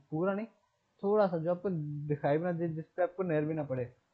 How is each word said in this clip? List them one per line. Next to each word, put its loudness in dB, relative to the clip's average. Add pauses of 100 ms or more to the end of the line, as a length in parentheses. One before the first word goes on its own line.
पूरा 0
नहीं, -4 (560)
थोड़ा 6
सा 0
जो 0
आपको -2 (380)
दिखाई 2
भी 0
ना 0
दे, -2
जिस -6
पे -2
आपको -2
नजर 2
भी -2
ना -2
पड़े, -4 (200)